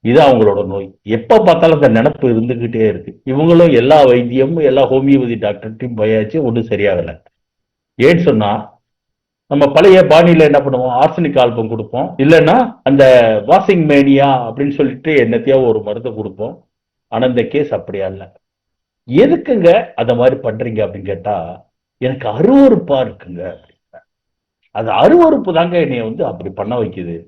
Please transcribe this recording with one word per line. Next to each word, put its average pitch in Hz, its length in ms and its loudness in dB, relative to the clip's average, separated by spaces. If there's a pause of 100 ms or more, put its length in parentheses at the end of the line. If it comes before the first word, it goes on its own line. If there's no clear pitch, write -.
இது 123 160 4
அவங்களோட 110 460 2
நோய். 95 220 -10 (140)
எப்ப 113 400 0
பார்த்தாலும் 165 380 2
அந்த 135 100 4
நினப்பு 127 380 0
இருந்துகிட்டே 117 600 -4
இருக்கு. 92 220 -8 (160)
இவங்களும் 165 460 4
எல்லா 135 320 4
வைத்தியமும் 131 640 0
எல்லா 131 220 2
ஹோமியோபதி 131 480 0
டாக்டர்கிட்டையும் 110 600 -8
போயாச்சு, 110 440 -2
ஒண்ணும் 117 280 -4
சரியாகல. 95 420 -2 (880)
ஏன்னு 151 300 2
சொன்னா, 107 240 -2 (1000)
நம்ம 147 160 2
பழைய 180 360 4
பாணியில 160 460 4
என்ன 143 100 2
பண்ணுவோம், 127 380 -4
ஆர்சனிக் 143 420 -2
ஆல்பம் 117 300 0
கொடுப்போம், 113 380 -8 (120)
இல்லைன்னா 156 360 4 (280)
அந்த 139 220 2 (420)
வாஷிங் 180 400 2
மேனியா 139 420 2 (140)
அப்படின்னு 139 360 -6
சொல்லிட்டு 139 360 -4
என்னத்தையோ 120 520 0
ஒரு 110 160 0
மருந்து 113 320 -10
கொடுப்போம். 107 400 -12 (580)
ஆனா 113 140 -2
இந்த 120 160 -2
கேஸ் 143 320 -4
அப்படியா 95 320 -8
இல்ல. 95 180 -12 (840)
"எதுக்குங்க 226 600 2 (240)
அந்த 120 200 -2
மாதிரி 127 220 2
பண்றீங்க?" 113 460 -8
அப்படின்னு 90 280 -8
கேட்டா, 101 240 -8 (680)
"எனக்கு 127 280 -6
அருவருப்பா 160 720 2
இருக்குங்க." 90 480 -10
அப்படின்னா, - 520 -20 (760)
அது 113 180 -6
அருவருப்பு 269 600 2
தாங்க 175 260 -2
என்னைய 131 260 -4
வந்து 113 200 -8
அப்படி 95 280 -10
பண்ண 107 260 -8
வைக்குது. 87 380 -8 (120)